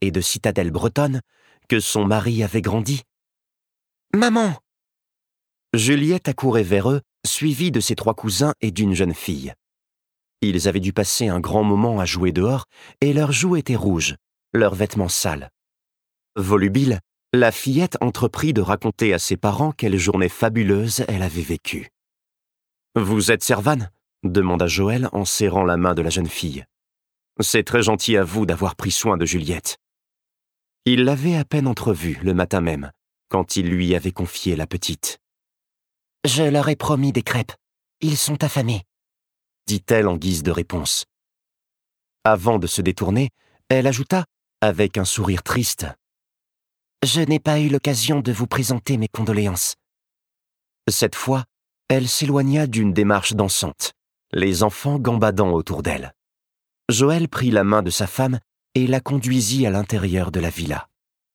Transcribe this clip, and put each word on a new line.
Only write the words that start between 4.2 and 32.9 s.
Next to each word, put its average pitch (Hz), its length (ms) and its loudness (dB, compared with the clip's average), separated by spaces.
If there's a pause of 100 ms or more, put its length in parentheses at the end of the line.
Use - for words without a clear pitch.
Juliette 143 540 2
accourait 120 340 2
vers 98 280 2
eux, 139 100 2 (260)
suivie 151 440 0
de 120 100 0
ses 107 160 -2
trois - 180 0
cousins 113 460 0
et 110 100 0
d'une 98 240 2
jeune 85 200 2
fille. 67 400 -8 (880)
Ils 92 260 2
avaient 98 120 0
dû 92 120 -2
passer 110 360 0
un 87 100 0
grand 104 240 0
moment 107 380 2
à 92 40 0
jouer 90 280 0
dehors, 110 340 0 (340)
et 143 120 2
leurs 143 200 2
joues 175 240 0
étaient 131 200 -2
rouges, 87 400 -2 (360)
leurs 104 220 4
vêtements 101 340 -2
sales. 71 420 -4 (840)
Volubile, 101 640 2 (320)
la 120 200 6
fillette 143 480 -2
entreprit 123 520 -2
de 113 80 2
raconter 104 540 0
à 87 40 0
ses - 180 -4
parents 131 360 0
quelle 101 240 -2
journée 92 320 0
fabuleuse 110 800 0
elle 95 140 -2
avait 85 200 -4
vécue. « - 480 -8 (1080)
Vous 107 340 2
êtes 113 140 2
Servan ? » 117 440 0 (360)
demanda 90 420 2
Joël 101 460 0
en 101 120 -4
serrant 95 400 0
la 87 120 2
main 90 180 2
de 82 80 -2
la 82 80 -2
jeune 85 180 -2
fille. « 69 360 -8 (760)
C'est 107 240 2
très 120 180 2
gentil 107 340 2
à 98 80 4
vous 98 200 -2
d'avoir 90 320 -2
pris - 140 -4
soin 104 260 0
de 85 80 -2
Juliette. » 80 540 -4 (1080)
Il 123 200 4
l'avait 143 320 0
à 147 80 0
peine 147 220 0
entrevue 87 560 -2
le 92 120 0
matin 90 260 0
même, 76 300 -4 (380)